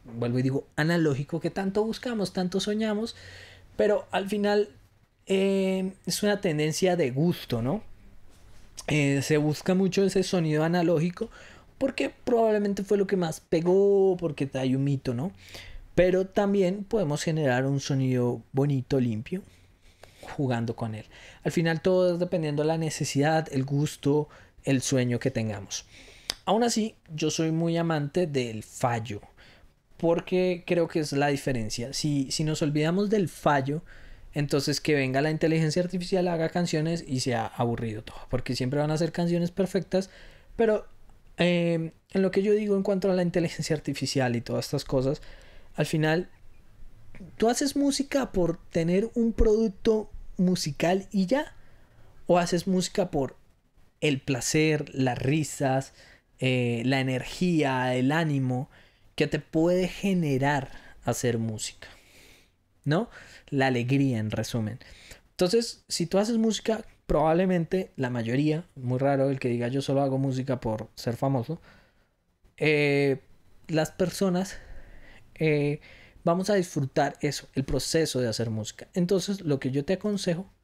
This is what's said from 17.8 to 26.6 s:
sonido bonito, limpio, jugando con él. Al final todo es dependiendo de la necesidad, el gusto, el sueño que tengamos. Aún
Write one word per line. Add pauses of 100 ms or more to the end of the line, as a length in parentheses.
sonido (120)
bonito,
limpio, (800)
jugando
con
él. (380)
Al
final
todo
es
dependiendo
de
la
necesidad,
el
gusto, (340)
el
sueño
que
tengamos. (600)
Aún